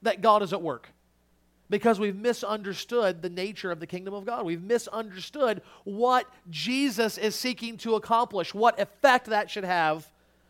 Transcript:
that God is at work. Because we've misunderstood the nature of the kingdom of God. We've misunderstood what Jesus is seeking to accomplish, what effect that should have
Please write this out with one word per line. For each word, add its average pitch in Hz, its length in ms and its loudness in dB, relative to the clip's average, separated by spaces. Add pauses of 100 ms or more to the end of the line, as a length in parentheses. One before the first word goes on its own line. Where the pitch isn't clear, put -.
that 202 180 0
God 208 220 6
is 170 100 -4
at 180 100 -4
work. 139 260 -6 (840)
Because 208 300 2
we've 202 160 -2
misunderstood 208 1040 -2
the 180 80 -6
nature 185 400 -6
of 170 80 -4
the 165 80 -10
kingdom 185 280 -10
of 196 120 -10
God. 233 180 -6
We've 170 200 -4
misunderstood 214 1000 -2 (220)
what 240 420 2 (240)
Jesus 220 680 0
is 208 180 -2
seeking 233 420 -6
to 226 160 0
accomplish, 214 580 0
what 220 280 4
effect 247 460 4
that 214 220 0
should 208 140 -6
have 160 420 2 (440)